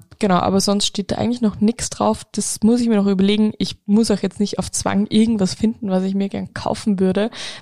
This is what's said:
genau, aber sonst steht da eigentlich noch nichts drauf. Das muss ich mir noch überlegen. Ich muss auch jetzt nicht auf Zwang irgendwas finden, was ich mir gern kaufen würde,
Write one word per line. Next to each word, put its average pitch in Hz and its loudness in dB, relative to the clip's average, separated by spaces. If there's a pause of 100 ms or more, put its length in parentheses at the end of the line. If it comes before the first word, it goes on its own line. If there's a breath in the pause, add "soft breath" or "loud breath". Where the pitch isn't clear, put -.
(180)
genau, 190 2
aber 190 2
sonst 202 0
steht - -4
da - -4
eigentlich 233 -2
noch 208 0
nichts 226 0
drauf. 214 -2
Das - -6
muss 233 4
ich 233 0
mir 226 2
noch 202 2
überlegen. 202 2
Ich - -6
muss 220 4
auch 202 0
jetzt 190 -4
nicht 202 -4
auf 185 -4
Zwang 196 -2
irgendwas 220 2
finden, 220 -2
was 185 0
ich 190 -2
mir 196 -2
gern 196 -8
kaufen - -2
würde, 196 0 (320 loud breath)